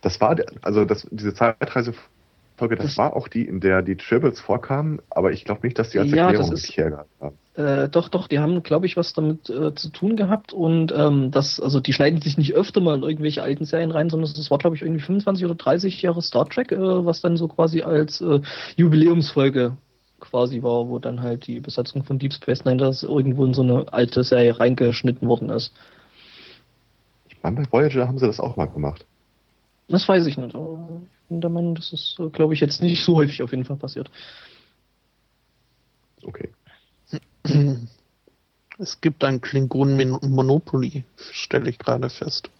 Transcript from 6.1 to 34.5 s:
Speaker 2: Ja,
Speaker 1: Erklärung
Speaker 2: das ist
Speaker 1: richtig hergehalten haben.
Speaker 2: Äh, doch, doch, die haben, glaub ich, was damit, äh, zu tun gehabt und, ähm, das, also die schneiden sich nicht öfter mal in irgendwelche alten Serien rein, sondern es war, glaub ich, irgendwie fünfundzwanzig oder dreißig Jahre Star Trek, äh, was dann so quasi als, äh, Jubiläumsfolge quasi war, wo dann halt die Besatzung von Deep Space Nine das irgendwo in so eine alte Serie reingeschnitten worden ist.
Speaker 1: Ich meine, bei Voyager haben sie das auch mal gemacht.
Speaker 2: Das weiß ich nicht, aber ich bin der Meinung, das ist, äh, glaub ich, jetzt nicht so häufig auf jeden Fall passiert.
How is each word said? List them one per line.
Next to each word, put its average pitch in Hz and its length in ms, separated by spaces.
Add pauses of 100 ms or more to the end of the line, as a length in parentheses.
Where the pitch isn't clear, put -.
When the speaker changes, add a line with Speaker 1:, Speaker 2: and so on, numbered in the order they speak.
Speaker 2:
Ja, 165 180
Speaker 1:
Erklärung 196 220
Speaker 2:
das - 100
ist - 80
Speaker 1:
richtig - 100
hergehalten 76 420
haben. 71 180 (160)
Speaker 2:
Äh, 139 360
doch, 165 180
doch, 185 200
die 143 100
haben, 165 240
glaub 165 220
ich, 180 120
was 170 160
damit, 156 380
äh, 147 240
zu 156 160
tun 214 260
gehabt 208 380
und, 165 420
ähm, 143 360
das, 139 280
also 143 200
die 139 120
schneiden 151 300
sich 147 160
nicht 160 160
öfter 196 260
mal 160 160
in 135 60
irgendwelche 151 400
alten 143 240
Serien 165 240
rein, 160 180
sondern 160 220
es 147 200
war, 185 60
glaub 175 160
ich, 151 100
irgendwie 160 200
fünfundzwanzig 190 420
oder 170 120
dreißig 180 440
Jahre 170 220
Star - 260
Trek, 254 240
äh, 196 60
was 185 420
dann 170 160
so 165 120
quasi 165 340
als, 156 400
äh, 151 180 (360)
Jubiläumsfolge 151 1000 (440)
quasi 123 420
war, 120 260
wo 123 100
dann 123 220
halt 120 260
die 120 140
Besatzung 127 440
von 139 140
Deep 139 140
Space - 320
Nine 127 140
das 131 240
irgendwo 135 420
in 127 80
so 131 100
eine 123 300
alte 123 320
Serie 120 340
reingeschnitten 120 680
worden 113 220
ist. - 240 (1500)
Speaker 1:
Ich - 140
meine, 95 140
bei 139 160
Voyager 131 360
haben 131 100
sie 127 80
das - 140
auch - 160
mal 80 100
gemacht. 76 400 (840)
Speaker 2:
Das 185 200
weiß 185 180
ich 143 120
nicht, 123 160
aber 165 480
ich - 260
bin 170 120
der 170 100
Meinung, 170 240
das 165 180
ist, - 280
äh, 160 80
glaub 156 240
ich, 147 80
jetzt 143 200
nicht 170 220
so 175 140
häufig 143 260
auf 127 80
jeden 127 140
Fall 139 120
passiert. 139 320 (2250)